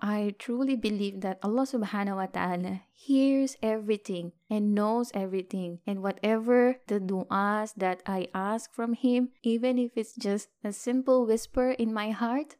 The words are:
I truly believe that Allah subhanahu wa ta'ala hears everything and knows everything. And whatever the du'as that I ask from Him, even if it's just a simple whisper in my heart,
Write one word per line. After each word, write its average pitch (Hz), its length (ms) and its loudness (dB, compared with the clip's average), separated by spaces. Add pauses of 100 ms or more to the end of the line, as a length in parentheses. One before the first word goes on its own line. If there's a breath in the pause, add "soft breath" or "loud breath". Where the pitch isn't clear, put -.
I 208 340 0
truly 262 380 0
believe 208 460 -2
that 190 200 -4
Allah 233 240 2
subhanahu 202 520 -2
wa 190 100 -2
ta'ala 180 640 -4
hears 269 720 2
everything 208 720 -2 (180)
and 208 240 2
knows 220 400 0
everything. 185 720 -4
And 196 160 -6
whatever 226 800 2
the 208 140 -2
du'as 196 720 -2
that 185 320 -2
I 190 300 -4
ask 202 360 -4
from 233 220 -2
Him, 247 480 2
even 240 380 2
if 240 180 -2
it's 220 160 -6
just 202 360 -4 (140)
a - 80 -4
simple 254 540 4
whisper 247 460 0
in 226 200 0
my 214 200 -4
heart, 240 480 -2